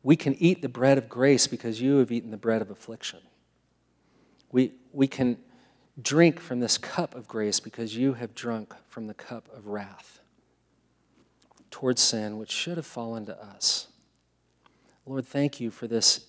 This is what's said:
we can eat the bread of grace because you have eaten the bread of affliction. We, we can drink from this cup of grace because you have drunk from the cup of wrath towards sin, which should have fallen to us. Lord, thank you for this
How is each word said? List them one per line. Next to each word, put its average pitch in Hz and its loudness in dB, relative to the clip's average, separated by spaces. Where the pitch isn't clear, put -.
we 143 6
can 139 -2
eat 170 2
the 135 -4
bread 127 4
of 117 -2
grace 127 4
because 113 -6
you 139 4
have 120 4
eaten 117 -4
the 110 -10
bread 110 0
of 98 -6
affliction. - -14
We, 127 2
we 139 2
can 123 0
drink 160 4
from 123 -6
this 120 0
cup - -6
of 123 -16
grace 107 -2
because 110 -8
you 131 0
have 117 -10
drunk 113 -8
from 113 -12
the 107 -14
cup - -16
of 107 -18
wrath 101 -12
towards 127 -2
sin, 107 -2
which 110 -12
should 170 -6
have 156 -8
fallen 113 -10
to 104 -14
us. - -4
Lord, 135 -6
thank 143 -2
you 117 -4
for - -10
this 113 0